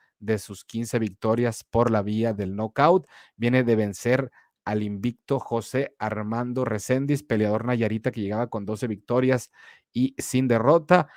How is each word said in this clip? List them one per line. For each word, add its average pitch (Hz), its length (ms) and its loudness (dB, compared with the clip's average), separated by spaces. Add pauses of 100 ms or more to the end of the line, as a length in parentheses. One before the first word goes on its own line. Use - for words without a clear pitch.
(180)
de 107 200 -2
sus - 260 -16
quince 117 340 -4
victorias 113 640 0
por 117 280 2
la 107 100 2
vía 110 320 -2
del 98 240 -6
knockout. 143 500 2 (300)
Viene 120 280 2
de 117 120 4
vencer 120 540 0 (340)
al 107 180 -2
invicto 135 580 -4
José 120 580 -4
Armando 113 640 -4
Reséndiz, 135 580 -2
peleador 107 440 0
nayarita 113 460 -2
que 110 100 -6
llegaba 107 260 -2
con 104 160 -6
doce 107 220 -6
victorias 123 640 0 (420)
y 127 240 0
sin 127 320 0
derrota. 151 680 4